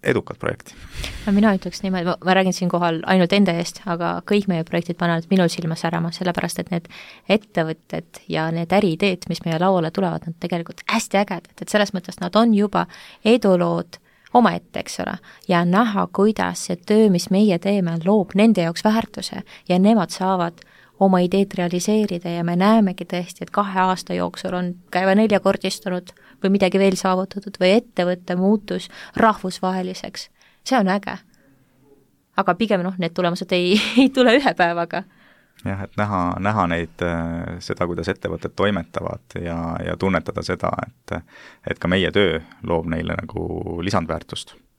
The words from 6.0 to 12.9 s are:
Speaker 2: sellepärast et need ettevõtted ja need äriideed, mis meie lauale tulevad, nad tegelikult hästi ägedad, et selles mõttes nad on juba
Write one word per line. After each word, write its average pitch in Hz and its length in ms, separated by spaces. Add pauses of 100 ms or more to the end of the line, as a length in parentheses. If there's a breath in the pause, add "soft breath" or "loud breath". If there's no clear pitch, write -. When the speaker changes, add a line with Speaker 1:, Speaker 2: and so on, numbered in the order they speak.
Speaker 2:
sellepärast 175 460
et 175 100
need 170 160 (400 loud breath)
ettevõtted 165 1000
ja 160 160 (100)
need 170 160
äriideed, 185 560
mis - 160
meie 165 160
lauale 180 320
tulevad, 165 320
nad 165 160
tegelikult 170 480
hästi 208 320
ägedad, 196 400
et - 80
selles 208 240
mõttes 185 300
nad 180 180
on 226 160
juba 196 300 (380 loud breath)